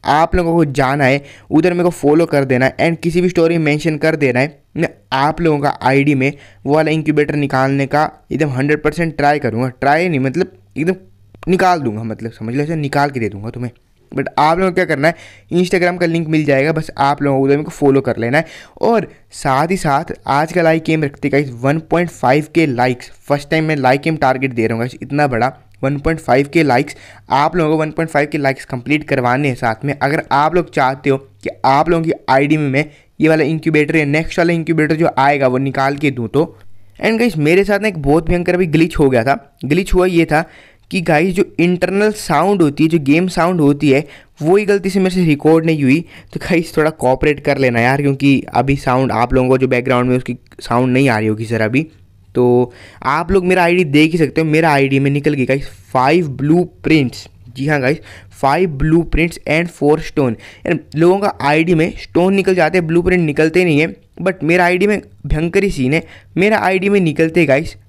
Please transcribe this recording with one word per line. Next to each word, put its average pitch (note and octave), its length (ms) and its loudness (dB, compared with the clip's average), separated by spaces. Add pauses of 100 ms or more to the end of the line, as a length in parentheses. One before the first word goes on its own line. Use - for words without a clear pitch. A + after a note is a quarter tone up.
आप D#3+ 300 2
लोगों E3+ 180 0
को E3 120 4
जाना C#3 400 0
है C#3 180 2 (280)
उधर, E3+ 220 2
मेरे F3 100 -2
को F3 60 2
फॉलो D#3+ 360 2
कर C#3+ 200 0
देना B2+ 200 0
है C3 120 -2
and D#3+ 240 0
किसी F3 200 0
भी F3+ 80 2
स्टोरी E3+ 280 2
मेंशन D3+ 400 0
कर D#3 180 0
देना C3 240 0
है। D3 200 -4 (180)
मैं E3 120 -2 (240)
आप D3 280 -2
लोगों D#3 180 2
का C#3+ 100 0 (120)
आईडी C#3 340 2
में C3+ 160 0 (340)
वो C#3 100 0
वाला D#3 160 2
इंक्यूबेटर D3+ 440 0
निकालने C#3 500 0
का D3+ 240 0 (220)
एकदम D3 180 -2
हंड्रेड C#3 340 -2
परसेंट D#3 340 -2
ट्राई D3 220 2
करूँगा। A#2+ 300 -2
ट्राई D3 400 0
नहीं, D3+ 100 0
मतलब C3+ 320 -2 (260)
एकदम E3+ 180 -2 (560)
निकाल F3+ 280 2
दूंगा, A2+ 240 -4
मतलब A2 280 -8
समझ A2+ 240 -8
लो C#3+ 80 -2
ऐसे E3 120 -4
निकाल C#3+ 340 -2
के C3 100 -6
दे G#2+ 100 -2
दूंगा G2+ 200 -12
तुम्हें। A#2+ 220 -10 (400)
But C#3 160 -4 (120)
आप D#3 180 2
लोगों F#3+ 140 0
को F3 40 -6
क्या F#3 100 0
करना D3+ 220 0
है, E3+ 80 0 (380)
Instagram F3 460 0
का F3 60 0
लिंक E3 220 -2
मिल D#3 180 0
जाएगा, C#3 260 2
बस D#3+ 260 -4
आप C#3+ 240 0
लोगों C#3 180 0
को C3+ 60 2
उधर C#3 100 4
मेरे D3+ 80 -4
को D3+ 80 -10
फॉलो C#3 300 2
कर A#2+ 160 -4
लेना A#2+ 200 -2
है। E3 80 0 (360)
और A3+ 260 2 (240)
साथ C#3+ 400 -2
ही G3 60 0
साथ D3+ 360 -2 (140)
आजकल D#3+ 400 0
आई D#3+ 120 2
केम D#3+ 240 -2
रखते C#3 260 -4
गाइस C3+ 200 0 (120)
वन C#3+ 180 0 (120)
पॉइंट E3+ 180 0
फ़ाइव D3 460 0
के E3 100 4
लाइक्स, B2 460 -2 (160)
फर्स्ट C#3+ 220 -2
टाइम D#3+ 160 0
मैं D#3 100 -2
लाइक C3 260 2
केम D#3+ 160 -2
टारगेट C3 360 -2
दे A2+ 140 0
रहा A2+ 80 -2
हूँ A2+ 60 -4
गाइस B2+ 200 -6
इतना C#3+ 260 -2
बड़ा, B2 260 -2 (300)
वन C#3+ 160 -2
पॉइंट D#3 200 -2
फ़ाइव C3+ 340 2
के E3 100 2
लाइक्स। C3+ 320 0 (340)
आप D3+ 260 0
लोगों D#3 160 0
को D#3+ 60 0
वन D#3 140 -4
पॉइंट D#3+ 200 -6
फ़ाइव D3 200 0
के E3 60 -6
लाइक्स C3+ 280 -2
कंप्लीट C#3+ 380 -4
करवाने C3 440 0
हैं B2 80 -2
साथ A#2 300 -4
में। C#3 160 -4
अगर D3 300 -2
आप D3+ 240 0
लोग F3 180 -2
चाहते C#3 360 -2
हो C3+ 80 2
कि - 320 -12 (160)
आप C#3+ 240 2
लोगों E3 140 0
की E3 80 -2 (180)
आईडी C#3+ 280 2
में D3 120 -2
मैं C3+ 160 -2 (340)
ये D#3 100 2
वाला D#3 140 2
इंक्यूबेटर D#3 520 0
या D#3 100 2
नेक्स्ट D3+ 340 -2
वाला E3+ 140 2
इंक्यूबेटर D#3+ 420 0
जो D#3+ 220 2
आएगा C#3 300 2
वो B2+ 100 0
निकाल C3+ 400 -2
के C#3+ 140 0
दूँ, A#2 160 -6
तो। D#3 300 -2 (480)
And A3 140 0
गाइस, A3+ 180 0
मेरे D#3+ 260 2
साथ G3+ 160 0
ना G#3+ 80 -4
एक F3+ 140 -6
बहुत D3+ 280 0
भयंकर F3 240 0
अभी F#3 120 0
ग्लिच E3 340 0
हो C#3+ 100 4
गया B2 140 2
था। C3+ 420 -4
ग्लिच E3+ 280 -2
हुआ F3+ 120 2
ये E3 200 2
था D#3 180 0 (480)
कि F#3 100 -2
गाइस, E3+ 340 0
जो G3 100 2 (140)
इंटरनल F3+ 520 0
साउंड F#3 500 0
होती D3 220 0
है, D#3+ 60 2
जो E3 100 2
गेम D3+ 280 2
साउंड F3 340 0
होती C#3+ 280 2
है, C#3 140 2 (380)
वो E3 160 2
ही G#3+ 80 0
गलती G3 240 0
से G3 100 0
मेरे F#3 160 0
से F#3 100 2
रिकॉर्ड D#3+ 400 2
नहीं D#3+ 180 0
हुई। C3+ 160 4 (340)
तो D#3+ 60 -8
गाइस, E3 380 -2
थोड़ा D#3 120 2
कोऑपरेट C#3 500 0
कर C#3 180 -2
लेना B2 220 0
यार, C3 220 2
क्योंकि C#3 420 2 (100)
अभी C3+ 220 2
साउंड C3 360 0
आप A#2+ 220 0
लोगों B2+ 160 2
को C3 80 4
जो C3 100 2
बैकग्राउंड B2 420 0
में B2+ 80 2
उसकी B2 200 -6 (220)
साउंड B2 340 0
नहीं C3+ 160 4
आ A2 80 0
रही A2 100 0
होगी A2 180 -2
ज़रा A2 220 -2
भी। C#3+ 200 0 (480)
तो B2 380 2 (300)
आप D#3+ 280 -2
लोग F#3+ 140 2
मेरा F3+ 180 2
आईडी F3 200 2
देख D3+ 280 2
ही F3 60 -2
सकते D#3 240 0
हो, D#3+ 60 0
मेरा D#3 240 2
आईडी C#3 280 2
में C#3 120 0
निकल C#3+ 220 0
गई C3 120 -2
गाइस C3+ 240 -2 (240)
फाइव D3 360 2
ब्लूप्रिंट्स। D3 1000 0 (280)
जी C3+ 120 -6
हाँ D3+ 140 0
गाइस, C3+ 160 0 (440)
five D#3 400 0
blueprints D#3+ 560 0 (160)
and E3+ 180 -2
four D3 300 2
stone। B2+ 340 -2 (300)
यार, E3 120 -2 (180)
लोगों E3+ 240 4
का G3+ 220 -2
आईडी D#3+ 340 2
में D#3+ 220 0
स्टोन F#3 360 0
निकल F#3+ 220 2
जाते E3+ 220 0
हैं, F3 100 0
ब्लूप्रिंट F3 380 0
निकलते D#3+ 400 0
नहीं D3+ 140 2
है, D#3+ 80 0 (340)
but F#3 220 -4
मेरा F3 220 2
आईडी F3+ 220 0
में G#3 140 0 (240)
भयंकर E3+ 380 0
ही G3+ 80 0
सीन C3 220 0
है। E3 100 -2 (340)
मेरा G#3 200 2
आईडी F#3+ 320 0
में G3+ 100 2
निकलते E3 460 2
गाइस C#3+ 300 0 (140)